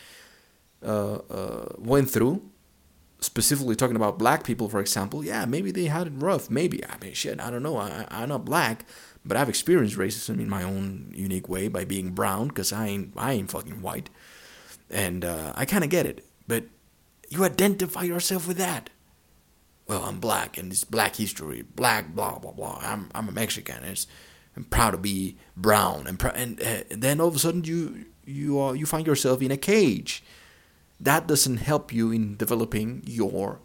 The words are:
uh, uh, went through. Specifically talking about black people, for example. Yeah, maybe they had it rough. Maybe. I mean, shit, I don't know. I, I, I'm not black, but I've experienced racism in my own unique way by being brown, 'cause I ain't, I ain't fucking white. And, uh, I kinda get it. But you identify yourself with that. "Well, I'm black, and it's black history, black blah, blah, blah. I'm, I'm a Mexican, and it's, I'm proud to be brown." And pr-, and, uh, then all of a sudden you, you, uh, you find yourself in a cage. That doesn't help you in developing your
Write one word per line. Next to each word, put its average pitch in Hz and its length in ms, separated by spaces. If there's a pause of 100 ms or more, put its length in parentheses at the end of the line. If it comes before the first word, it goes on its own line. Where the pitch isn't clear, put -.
(840)
uh, 104 360 (100)
uh, 104 480
went 131 320
through. 127 320 (800)
Specifically 123 560
talking 120 180
about 104 240
black 139 240
people, 113 240
for 101 140
example. 104 420
Yeah, 110 220
maybe 175 260
they 180 140
had 165 220
it 147 100
rough. 160 320
Maybe. 147 340
I - 180
mean, - 120
shit, - 260
I 120 100
don't 123 140
know. 147 140
I, 104 340
I, 113 120
I'm 131 60
not 135 140
black, 131 420 (380)
but 113 140
I've 139 100
experienced 120 480
racism 98 460
in 107 80
my 95 140
own 95 520
unique 92 320
way 92 220
by 90 160
being 92 240
brown, 104 420
'cause 95 220
I 107 140
ain't, 101 280
I 131 160
ain't 95 200
fucking - 300
white. - 280 (800)
And, 90 340
uh, 80 320
I 117 80
kinda 165 240
get 156 180
it. - 200 (200)
But 113 200 (640)
you 175 160
identify 185 580
yourself 175 420
with 175 120
that. 156 320 (1000)
"Well, 95 160
I'm 98 160
black, - 380
and 92 140
it's - 120
black 107 340
history, 78 460 (120)
black 82 400
blah, - 240
blah, - 120
blah. - 300
I'm, 101 320
I'm 107 160
a - 20
Mexican, 92 460
and 73 140
it's, - 160 (480)
I'm - 100
proud 117 260
to 90 60
be 95 400 (180)
brown." 101 520
And 92 120
pr-, 131 80
and, 120 340
uh, 113 280
then 131 300
all 170 80
of 165 80
a 135 40
sudden 165 240
you, 165 420 (200)
you, 143 360
uh, 135 120
you 151 120
find 160 220
yourself 131 340
in 131 100
a 139 60
cage. 180 640 (760)
That 160 280
doesn't 135 300
help 147 340
you 113 200
in 107 260
developing 113 680
your 101 600